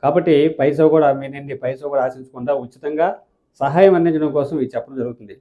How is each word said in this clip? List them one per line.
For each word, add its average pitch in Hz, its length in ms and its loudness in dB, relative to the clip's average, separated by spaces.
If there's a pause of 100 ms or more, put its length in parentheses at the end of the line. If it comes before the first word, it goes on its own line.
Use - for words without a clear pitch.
కాబట్టి 160 320 2 (240)
పైసా 147 360 2
కూడా 156 120 4 (140)
మీ 135 140 -12
నుండి 139 280 -12
పైసా 135 300 -8
కూడా 135 140 0
ఆశించకుండా 131 480 -8 (100)
ఉచితంగా 151 420 -4 (540)
సహాయం 180 380 4
అందించడం 156 400 0
కోసం 143 200 -4
ఇవి 127 160 -4
చెప్పడం 131 280 -10
జరుగుతుంది. 117 380 -14